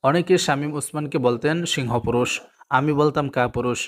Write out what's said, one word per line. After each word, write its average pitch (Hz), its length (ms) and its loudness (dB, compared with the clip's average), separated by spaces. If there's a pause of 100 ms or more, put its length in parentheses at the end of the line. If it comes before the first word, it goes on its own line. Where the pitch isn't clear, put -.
অনেকে 175 340 4
শামীম 147 360 0
ওসমানকে 147 460 -6
বলতেন 123 360 2 (100)
সিংহপুরুষ, 120 640 0 (420)
আমি 143 220 2
বলতাম 147 360 2
কাপুরুষ। 120 580 -2